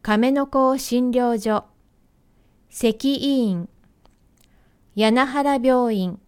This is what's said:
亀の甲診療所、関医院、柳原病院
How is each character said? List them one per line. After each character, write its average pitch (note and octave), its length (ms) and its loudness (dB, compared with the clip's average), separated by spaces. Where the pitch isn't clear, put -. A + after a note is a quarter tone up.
亀 A3 300 2
の C#4 160 0
甲 C4 300 2
診 B3 340 -2
療 A#3+ 260 0
所、 G#3+ 280 -2
関 A#3+ 480 -2
医 C4+ 320 0
院、 F3 180 -4
柳 A3 300 2
原 C#4 320 0
病 B3 360 2
院 F#3 240 -4